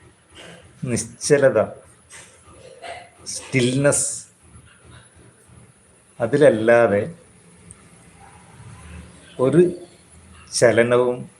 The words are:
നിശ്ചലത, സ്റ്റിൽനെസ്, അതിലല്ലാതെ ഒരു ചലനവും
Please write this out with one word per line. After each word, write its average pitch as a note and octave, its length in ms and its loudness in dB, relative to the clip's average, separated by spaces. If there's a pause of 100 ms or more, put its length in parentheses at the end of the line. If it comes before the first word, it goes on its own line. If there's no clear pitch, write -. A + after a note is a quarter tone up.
(840)
നിശ്ചലത, B2+ 800 0 (1600)
സ്റ്റിൽനെസ്, C3+ 1000 -4 (2000)
അതിലല്ലാതെ A#2 920 2 (2250)
ഒരു D3 320 2 (840)
ചലനവും B2 760 2 (100)